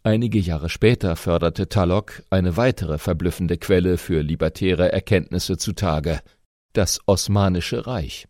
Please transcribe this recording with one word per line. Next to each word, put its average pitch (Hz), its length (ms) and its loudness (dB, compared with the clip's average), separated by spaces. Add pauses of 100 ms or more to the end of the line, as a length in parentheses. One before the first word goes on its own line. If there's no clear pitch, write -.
Einige 110 380 2
Jahre 82 300 -2
später 104 460 2
förderte 85 540 0
Tullock 92 600 0
eine 90 260 2
weitere 95 400 0
verblüffende 85 600 -2
Quelle 90 420 2
für 80 220 -2
libertäre 80 680 0
Erkenntnisse 92 680 0
zutage, 80 640 -2 (520)
das 98 320 0
Osmanische 98 800 0
Reich. 98 440 -8